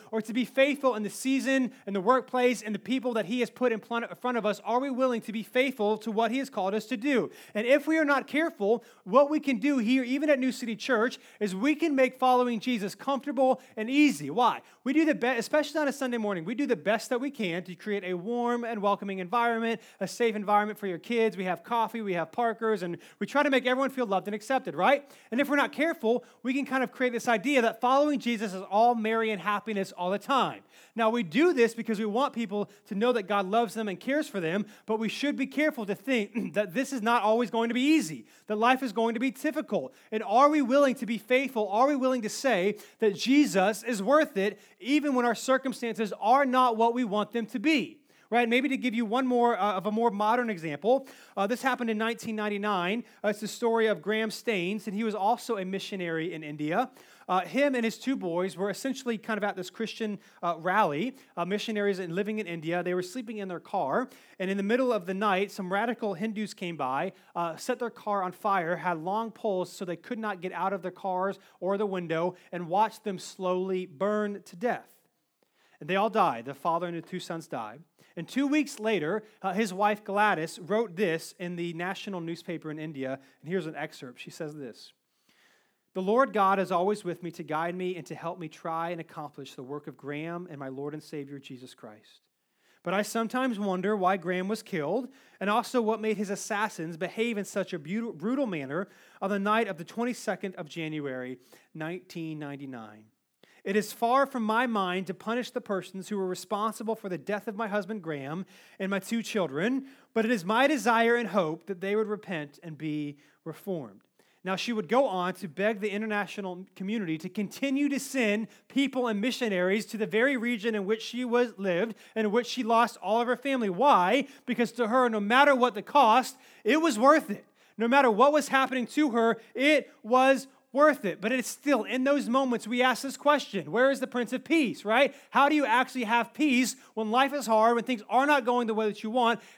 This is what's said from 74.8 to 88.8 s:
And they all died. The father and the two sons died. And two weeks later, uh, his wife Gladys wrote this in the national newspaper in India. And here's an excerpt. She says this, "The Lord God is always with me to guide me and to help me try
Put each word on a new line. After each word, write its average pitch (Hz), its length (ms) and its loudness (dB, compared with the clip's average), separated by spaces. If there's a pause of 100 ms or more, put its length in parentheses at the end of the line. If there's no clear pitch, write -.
And 151 100 -8
they 185 60 0
all 208 140 2
died. 165 340 2
The 120 100 -10
father 170 340 0
and 170 100 -6
the 160 40 -8
two 180 200 -8
sons 165 260 -8
died. 120 360 -10 (320)
And 165 120 -10
two 277 200 -2
weeks 285 320 0
later, 208 420 0 (220)
uh, 190 100 -2
his 202 180 0
wife 208 320 0
Gladys 196 540 0
wrote 190 380 -2
this 165 420 -2
in 180 180 -8
the 170 180 -6
national 180 460 -6
newspaper 165 520 -8
in 151 80 -10
India. 135 400 -6 (220)
And 143 60 -18
here's 170 200 -4
an 151 80 -10
excerpt. 139 440 -12
She 160 120 -16
says 151 240 -10
this, 131 360 -14 (1040)
"The 190 80 -6
Lord 214 320 2
God 196 240 4
is 190 140 0
always 190 320 0
with 175 180 -8
me 175 80 -8
to 165 140 -12
guide 160 320 -4
me 180 200 -6
and 160 120 -12
to 160 80 -12
help 175 240 -10
me 160 80 -10
try 165 420 -8